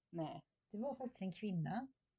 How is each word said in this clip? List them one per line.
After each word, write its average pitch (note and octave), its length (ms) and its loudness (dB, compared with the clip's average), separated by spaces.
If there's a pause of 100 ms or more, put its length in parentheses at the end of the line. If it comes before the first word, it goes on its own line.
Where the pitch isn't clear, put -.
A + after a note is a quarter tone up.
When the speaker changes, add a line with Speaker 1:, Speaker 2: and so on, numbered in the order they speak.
(100)
Speaker 1:
Nej. D#3+ 320 0 (300)
Speaker 2:
Det G#3 60 -2
var C4 160 0
faktiskt - 280 -4
en F#3 100 0
kvinna F#3+ 560 2 (300)